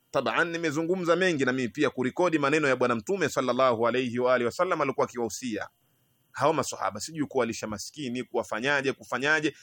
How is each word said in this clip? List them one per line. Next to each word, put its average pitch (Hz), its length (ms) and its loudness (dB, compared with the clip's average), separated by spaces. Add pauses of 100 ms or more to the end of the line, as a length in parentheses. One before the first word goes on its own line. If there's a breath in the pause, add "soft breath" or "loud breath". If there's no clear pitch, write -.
(120)
Taban, 135 400 0
nimezungumza 165 640 0
mengi 170 300 2
na 127 80 2
mimi 127 160 -2
pia 139 200 0
kurekodi 139 500 0
maneno 143 280 2
ya 131 80 4
Bwana 123 200 2
Mtume 160 340 -2
sallallahu 123 580 2
alayhi 123 320 0
wa 123 140 4
alihi 123 120 2
wasallam 170 360 0
alikuwa 135 260 0
akiwahusia 117 600 -6 (680)
hao 143 180 2
masahaba, 107 460 -4
sijui 156 280 -6
kuwalisha 113 400 -2
maskini, 123 560 -8
kuwafanyaje, 123 720 -2
kufanyaje, 151 680 -2